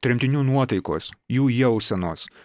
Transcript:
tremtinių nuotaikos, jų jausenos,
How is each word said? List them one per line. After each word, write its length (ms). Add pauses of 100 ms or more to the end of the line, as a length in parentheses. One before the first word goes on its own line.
tremtinių 460
nuotaikos, 680 (140)
jų 260
jausenos, 720 (180)